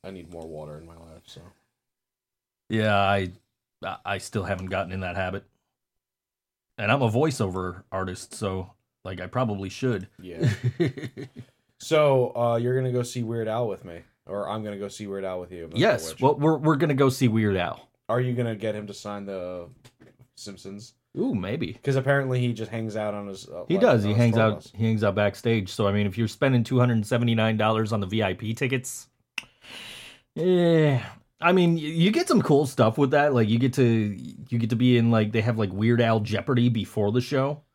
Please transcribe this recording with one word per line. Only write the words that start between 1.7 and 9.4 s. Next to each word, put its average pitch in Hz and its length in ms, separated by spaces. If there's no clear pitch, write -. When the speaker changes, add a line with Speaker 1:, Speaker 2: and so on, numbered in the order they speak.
Speaker 2:
Yeah, 107 260
I, 98 360
I, 92 200
I 98 140
still 95 260
haven't 92 220
gotten 92 260
in 95 80
that 90 160
habit. 95 280
And 107 140
I'm 139 100
a 113 80
voiceover 98 800
artist, 92 440
so, 95 360
like, 92 160
I 90 60
probably 104 420